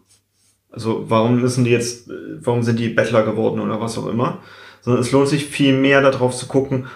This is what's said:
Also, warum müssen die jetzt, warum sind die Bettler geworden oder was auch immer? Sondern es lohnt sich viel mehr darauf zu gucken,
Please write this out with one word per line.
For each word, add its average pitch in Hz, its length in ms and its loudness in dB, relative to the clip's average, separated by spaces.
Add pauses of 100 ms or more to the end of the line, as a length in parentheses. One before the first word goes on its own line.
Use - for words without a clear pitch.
(720)
Also, 110 380 -4
warum 117 320 2
müssen 123 240 0
die 117 60 2
jetzt, - 380 -2 (300)
warum 120 240 -2
sind 117 160 0
die 117 100 -2
Bettler 113 340 2
geworden 110 360 -2
oder 107 220 -4
was 113 160 -6
auch 107 100 -6
immer? 143 320 -4 (420)
Sondern 123 200 0
es 123 100 -2
lohnt 139 160 4
sich 147 180 0
viel 135 320 2
mehr 139 240 4
darauf 127 360 2
zu - 100 -10
gucken, 135 480 -2